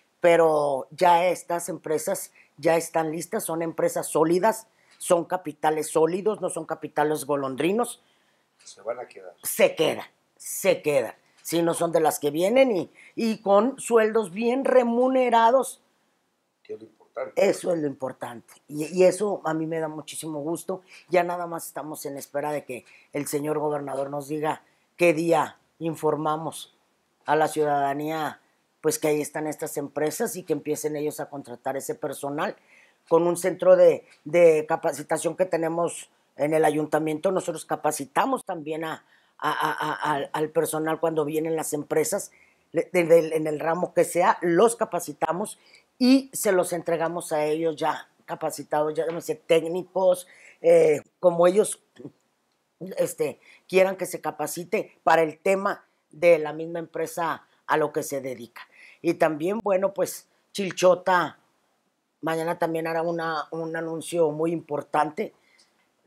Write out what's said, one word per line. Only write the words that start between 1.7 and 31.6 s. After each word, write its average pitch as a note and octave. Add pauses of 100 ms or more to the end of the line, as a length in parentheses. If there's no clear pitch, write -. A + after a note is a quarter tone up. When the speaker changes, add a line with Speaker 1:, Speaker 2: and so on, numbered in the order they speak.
Speaker 1:
ya D#3+
están D#3+
listas, E3+
son E3
empresas E3
sólidas, F3 (300)
son E3+
capitales D#3
sólidos, E3+
no F3
son D#3+
capitales D3
golondrinos. C#3+ (640)
Speaker 2:
Se -
van A#2+
a A#2
quedar. F#2 (100)
Speaker 1:
Se F#3
queda, C3 (260)
se -
queda. C3+ (280)
Sí, E3
no E3
son E3+
de E3+
las D3
que D3
vienen G#3+
y, D3+ (240)
y A3
con G#3
sueldos A3
bien A#3+
remunerados. B3 (800)
Speaker 2:
Que G#2+
es G#2+
lo A2
importante. -
Speaker 1:
Eso F3
es E3+
lo D3
importante. B2 (140)
Y, D3+
y F3+
eso F#3
a D#3+
mí D#3+
me D#3+
da D#3+
muchísimo D#3
gusto. E3+ (280)
Ya F3
nada F3
más E3
estamos D3+
en C#3
espera C#3+
de D3
que A#2 (280)
el C#3+
señor D3+
gobernador C#3
nos C#3+
diga D3+ (340)
qué E3+
día D#3+ (180)
informamos D#3 (500)
a D3
la D#3
ciudadanía, D3 (420)
pues, D3+
que D#3
ahí D3+
están D#3
estas D3
empresas D3+
y F3+
que D#3+
empiecen D3+
ellos D3
a C#3+
contratar C3+